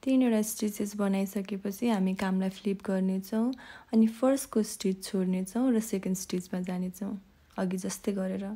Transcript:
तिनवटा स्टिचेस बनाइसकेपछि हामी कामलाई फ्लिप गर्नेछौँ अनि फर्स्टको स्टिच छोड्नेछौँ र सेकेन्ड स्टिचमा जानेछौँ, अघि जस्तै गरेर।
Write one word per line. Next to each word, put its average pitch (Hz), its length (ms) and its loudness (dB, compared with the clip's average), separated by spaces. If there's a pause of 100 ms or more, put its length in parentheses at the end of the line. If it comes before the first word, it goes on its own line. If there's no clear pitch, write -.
तिनवटा 254 380 4
स्टिचेस 214 560 -4
बनाइसकेपछि 196 920 -2
हामी 190 260 2
कामलाई 190 340 0
फ्लिप 196 360 -4
गर्नेछौँ 190 680 0 (400)
अनि 220 140 8
फर्स्टको 262 560 2
स्टिच 190 420 -2
छोड्नेछौँ 190 680 0
र 220 80 4
सेकेन्ड 190 380 -2
स्टिचमा 185 440 -4
जानेछौँ, 185 520 -4 (440)
अघि 190 200 -2
जस्तै 190 340 -4
गरेर। 190 340 -4 (100)